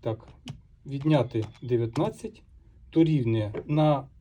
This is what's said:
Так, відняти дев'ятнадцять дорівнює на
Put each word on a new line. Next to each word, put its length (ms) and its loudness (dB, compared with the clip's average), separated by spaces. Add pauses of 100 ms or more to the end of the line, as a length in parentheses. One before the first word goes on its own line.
Так, 260 -6 (580)
відняти 600 0 (160)
дев'ятнадцять 800 -4 (500)
дорівнює 580 2 (140)
на 420 2 (140)